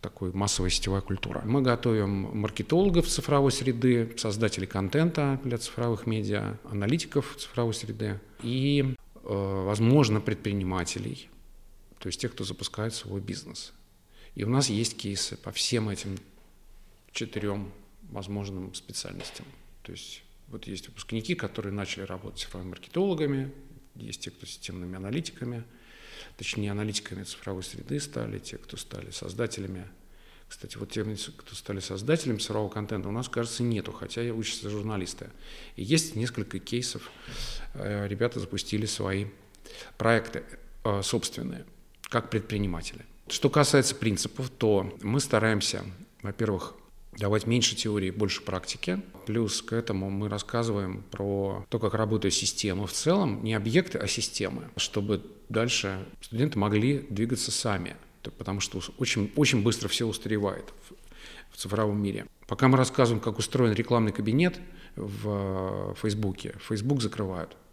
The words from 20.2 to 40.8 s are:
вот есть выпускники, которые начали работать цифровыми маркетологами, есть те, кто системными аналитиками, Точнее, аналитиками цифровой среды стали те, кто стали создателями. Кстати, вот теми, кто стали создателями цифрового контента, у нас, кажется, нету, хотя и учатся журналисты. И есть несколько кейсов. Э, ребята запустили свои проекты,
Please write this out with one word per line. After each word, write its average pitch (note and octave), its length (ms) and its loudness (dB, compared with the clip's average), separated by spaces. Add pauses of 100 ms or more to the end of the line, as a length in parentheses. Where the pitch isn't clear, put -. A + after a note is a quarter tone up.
вот - 180 -12
есть F#2+ 220 -8
выпускники, - 480 -4
которые G2+ 380 -4
начали G2 320 -4
работать F#2+ 340 -10
цифровыми F#2 320 -8
маркетологами, D3 800 0 (440)
есть A2 260 -10
те, - 100 -8
кто - 160 -16
системными F#2 480 -8
аналитиками, A#2+ 680 -6 (720)
Точнее, G2+ 340 -2
аналитиками G2+ 520 -4
цифровой F#2+ 400 -8
среды - 360 -6
стали A2+ 400 -6
те, - 180 -14
кто - 200 -14
стали - 340 -10
создателями. F#2+ 720 -6 (640)
Кстати, - 300 -14
вот G#2 140 -8
теми, G#2+ 240 -2 (220)
кто - 180 -16
стали G2 240 -8
создателями A2+ 580 0
цифрового G#2+ 320 -2
контента, G#2 380 -4
у G2+ 40 -4
нас, A#2+ 180 -4
кажется, A#2+ 340 -2
нету, A2+ 300 0
хотя - 280 -6
и A#2 100 -2
учатся A2 380 -4
журналисты. G#2 600 -4 (480)
И - 60 -6
есть D#3+ 320 2
несколько G#2+ 440 -2
кейсов. - 500 -4 (640)
Э, G2+ 340 -2
ребята G#2+ 320 0
запустили G#2 460 -2
свои G2 420 0 (680)
проекты, A2+ 460 2 (400)